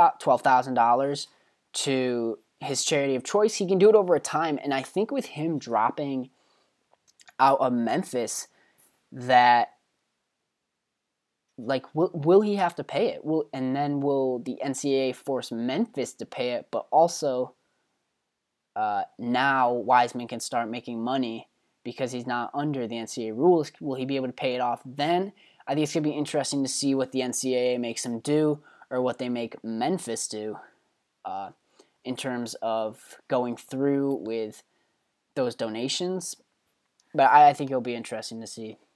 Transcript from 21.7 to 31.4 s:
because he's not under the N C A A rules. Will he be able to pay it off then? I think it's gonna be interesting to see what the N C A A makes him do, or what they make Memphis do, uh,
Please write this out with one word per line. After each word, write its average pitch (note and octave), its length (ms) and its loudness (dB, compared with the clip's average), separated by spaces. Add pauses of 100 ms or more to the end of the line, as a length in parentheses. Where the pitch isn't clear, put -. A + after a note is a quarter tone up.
because A#2+ 300 -6
he's B2 140 -8
not A#2+ 280 -4
under C#3 320 -2
the A2+ 100 -8
N A2+ 120 -8
C A#2 180 -6
A A2 40 -4
A A2 40 -8
rules. D#3 440 4
Will C#3 180 -6
he C3 100 -4
be C3+ 100 -2
able C3 120 -2
to B2 40 -8
pay C3 220 -4
it B2+ 80 -2
off B2 240 -2
then? E3 480 -2 (320)
I C3+ 80 -4
think D3+ 100 2
it's D3 100 -4
gonna D#3 100 0
be D3+ 60 2
interesting C#3+ 520 -2
to C3 60 -2
see C3+ 260 0
what C3 180 -2
the C3 100 -2
N B2 100 -4
C B2+ 220 -2
A B2+ 200 2
A B2 40 -2
makes A#2 260 -6
him A#2 140 -4
do, D3 420 0 (300)
or B2+ 100 -2
what B2 180 -2
they B2 100 -6
make A#2+ 360 -6
Memphis A#2 640 -4
do, G#2+ 300 -8 (640)
uh, F#2+ 260 -10 (540)